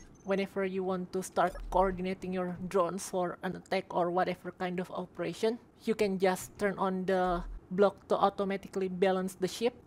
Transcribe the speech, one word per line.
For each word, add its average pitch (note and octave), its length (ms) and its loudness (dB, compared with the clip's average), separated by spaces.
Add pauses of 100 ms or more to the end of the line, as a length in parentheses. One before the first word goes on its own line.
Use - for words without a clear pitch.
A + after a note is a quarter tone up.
(260)
whenever G3 400 -2
you F#3+ 180 -2
want F#3 300 -4
to F#3 80 -2
start F3+ 340 0 (140)
coordinating F#3 640 0
your F3+ 240 -4 (100)
drones F3 400 0
for F3+ 360 -2
an F#3 120 -4
attack F#3 380 -4
or F3 160 2
whatever F3+ 420 0
kind F3+ 280 -4
of F3+ 120 -6
operation, F#3 680 -2 (240)
you A3 120 0
can G3+ 220 0
just F#3 400 0
turn G3+ 220 0
on F#3 260 0
the F3+ 380 2 (280)
block F#3+ 380 4
to G3+ 80 2
automatically G3 720 0
balance F#3 460 2
the F#3 120 -2
ship, - 400 -2